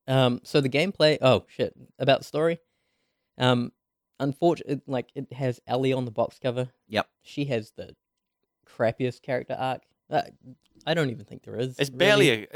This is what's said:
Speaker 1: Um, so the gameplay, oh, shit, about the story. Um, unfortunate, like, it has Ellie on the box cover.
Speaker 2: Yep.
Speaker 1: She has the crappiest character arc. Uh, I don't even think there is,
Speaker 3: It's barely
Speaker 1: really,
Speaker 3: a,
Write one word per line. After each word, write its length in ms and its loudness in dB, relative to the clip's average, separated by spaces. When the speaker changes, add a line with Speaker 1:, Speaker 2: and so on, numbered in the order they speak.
Speaker 1:
Um, 380 2
so 160 0
the 80 0
gameplay, 540 2
oh, 260 4
shit, 260 -6
about 220 2
the 40 -14
story. 340 -2
Um, 360 0
unfortunate, 640 0
like, 280 -6
it 180 -12
has 340 -4
Ellie 260 0
on 120 -2
the 60 -8
box 280 -4
cover. 320 -4
Speaker 2:
Yep. 200 -2
Speaker 1:
She 240 -6
has 260 -4
the 220 -16
crappiest 560 -2
character 360 -6
arc. 240 -6
Uh, 140 0
I 80 0
don't 160 0
even 160 -12
think 160 -18
there 140 -12
is, 240 -4
Speaker 3:
It's 100 0
barely 400 4
Speaker 1:
really, 140 0
Speaker 3:
a, 120 -16